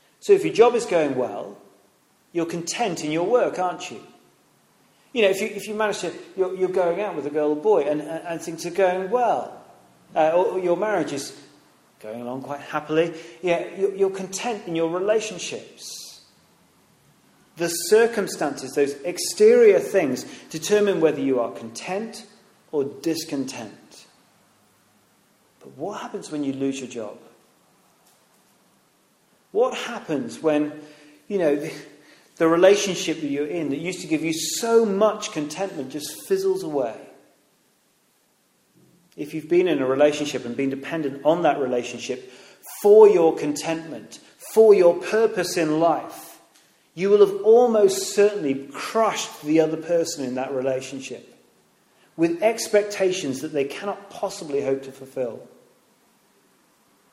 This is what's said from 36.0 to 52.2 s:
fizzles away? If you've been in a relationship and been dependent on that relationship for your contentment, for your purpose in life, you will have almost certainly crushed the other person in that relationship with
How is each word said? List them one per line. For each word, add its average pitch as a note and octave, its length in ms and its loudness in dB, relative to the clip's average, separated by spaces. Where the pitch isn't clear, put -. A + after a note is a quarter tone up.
fizzles F#3+ 360 0
away? C3 360 -4
If D3+ 200 -10
you've D#3 120 -10
been F3+ 200 2
in D3+ 120 0
a C3+ 60 -2
relationship C#3 580 2
and A#2+ 140 -8
been C3+ 140 -2
dependent C#3+ 520 -8
on E3+ 200 2
that C#3+ 180 2
relationship B2 720 -6
for G#3 260 10
your E3+ 280 6
contentment, D3+ 840 -6
for A3 200 10
your F3 220 6
purpose G#3+ 600 0
in D#3 240 0
life, - 600 -2
you F#3 140 0
will G3+ 160 8
have F#3+ 180 0
almost A3 680 6
certainly F3+ 600 2
crushed - 720 -2
the D#3 160 4
other D#3 180 2
person E3 480 -2
in B2 100 -4
that C3 160 -4
relationship C3 800 -6
with E3 260 0